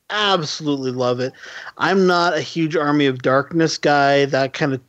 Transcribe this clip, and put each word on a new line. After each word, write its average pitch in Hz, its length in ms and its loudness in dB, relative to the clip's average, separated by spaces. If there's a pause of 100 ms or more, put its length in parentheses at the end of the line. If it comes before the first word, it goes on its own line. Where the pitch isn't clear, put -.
(120)
absolutely 156 800 -2
love 123 280 -2
it. 131 140 -6 (460)
I'm 185 260 2
not 175 320 2
a 151 40 -4
huge 160 340 -4
Army 147 320 2
of 127 160 -2
Darkness 139 560 0
guy. 143 460 4
That 135 280 -2
kinda 135 360 -2